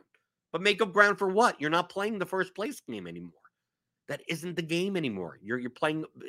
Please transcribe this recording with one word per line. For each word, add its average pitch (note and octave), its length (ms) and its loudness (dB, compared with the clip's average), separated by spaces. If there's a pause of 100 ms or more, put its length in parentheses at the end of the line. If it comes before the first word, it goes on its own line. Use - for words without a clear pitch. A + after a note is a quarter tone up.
(520)
But E3 100 -4
make G3+ 200 4
up G3 120 0
ground G3+ 240 6
for G3 120 0
what? G#3 300 4
You're D3 100 0
not E3+ 200 2
playing G3+ 300 -4
the F3+ 60 -2
first F#3 300 -4
place A3+ 260 -8
game G2+ 260 -8
anymore. E2+ 240 -12 (760)
That C#3+ 200 -8
isn't E3 280 -6
the F3 60 -4
game F3 340 0
anymore. G2+ 460 -4
You're, A2+ 180 -2
you're B2 100 -6
playing, D#3 360 -2 (240)